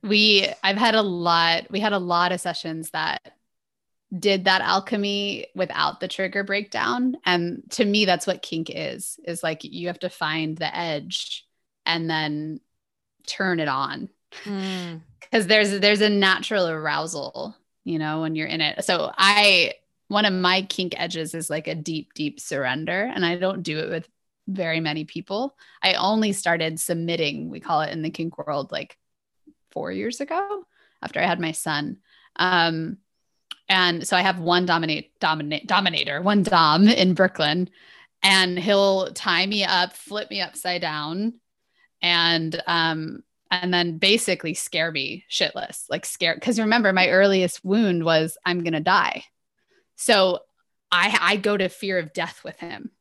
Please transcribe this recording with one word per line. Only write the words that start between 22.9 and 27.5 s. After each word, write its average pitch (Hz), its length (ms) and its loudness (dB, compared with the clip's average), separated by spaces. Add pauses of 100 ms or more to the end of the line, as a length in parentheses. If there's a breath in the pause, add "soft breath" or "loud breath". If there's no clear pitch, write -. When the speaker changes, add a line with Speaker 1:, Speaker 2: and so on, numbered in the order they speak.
Speaker 1:
And 185 120 -2
I 170 100 0
don't 175 280 -2
do 156 160 -4
it 160 100 -6
with 165 180 -8 (400)
very 170 320 -2
many 156 260 -4
people. 208 500 -6 (280 soft breath)
I 185 100 4
only 214 400 2
started 165 460 0
submitting, 165 680 -2
we 80 100 -12